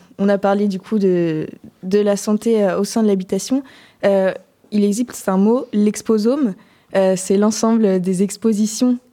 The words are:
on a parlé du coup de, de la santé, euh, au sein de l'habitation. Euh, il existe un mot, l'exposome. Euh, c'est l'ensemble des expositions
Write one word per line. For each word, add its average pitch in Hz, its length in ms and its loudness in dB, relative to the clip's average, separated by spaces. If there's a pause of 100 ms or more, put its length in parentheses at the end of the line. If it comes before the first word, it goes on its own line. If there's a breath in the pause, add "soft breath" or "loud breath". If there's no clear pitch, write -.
(200 soft breath)
on 202 100 2
a 202 80 2
parlé 202 300 0
du 190 120 -4
coup 220 200 -4
de, 170 480 0 (360)
de 185 160 0
la 202 180 0
santé, 214 460 0
euh, 180 160 0
au 196 40 0
sein 220 200 -2
de 214 40 2
l'habitation. 196 560 -2 (420 loud breath)
Euh, 190 260 2 (400)
il 208 120 0
existe 208 440 -4
un 190 100 0
mot, 220 360 2
l'exposome. 214 800 0 (420 soft breath)
Euh, 190 220 2
c'est 196 200 0
l'ensemble 214 640 2
des 180 200 0
expositions 220 760 -2 (140)